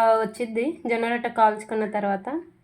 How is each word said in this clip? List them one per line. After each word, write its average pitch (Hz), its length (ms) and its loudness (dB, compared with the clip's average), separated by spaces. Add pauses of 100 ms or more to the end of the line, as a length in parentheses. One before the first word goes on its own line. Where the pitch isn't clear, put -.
(200)
వచ్చిద్ది 233 680 -4
జొన్న 233 220 0
రొట్టె 240 200 -2
కాల్చుకున్న 214 600 0
తర్వాత. 208 520 -2 (220)